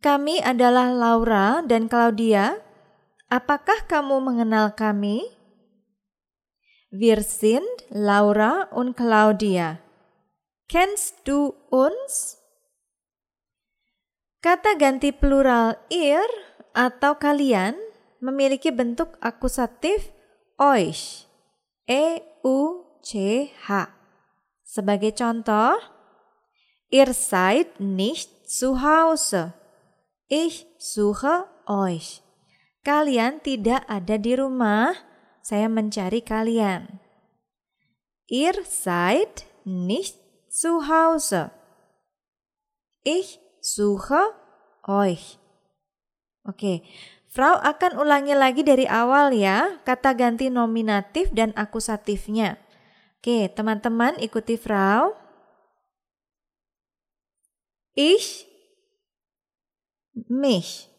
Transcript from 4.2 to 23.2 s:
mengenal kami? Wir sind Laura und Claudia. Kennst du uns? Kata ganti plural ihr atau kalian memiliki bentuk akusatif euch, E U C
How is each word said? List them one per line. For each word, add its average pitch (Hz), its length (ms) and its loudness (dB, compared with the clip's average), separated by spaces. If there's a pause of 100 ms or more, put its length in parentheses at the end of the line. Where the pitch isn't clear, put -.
mengenal 220 560 0
kami? 214 480 -2 (1700)
Wir 214 320 4
sind 247 420 0 (220)
Laura 208 800 2
und 247 240 -4
Claudia. 214 880 2 (880)
Kennst 381 560 -2
du 285 240 0 (160)
uns? 330 720 -2 (2000)
Kata 359 400 2
ganti 277 320 2
plural 269 640 2 (160)
ihr 330 340 2 (460)
atau 254 480 0
kalian 269 560 0 (480)
memiliki 269 480 0
bentuk 240 480 -4
akusatif 262 920 -4 (460)
euch, 233 720 0 (560)
E 320 400 0 (180)
U 294 400 0 (200)
C 214 440 -4 (200)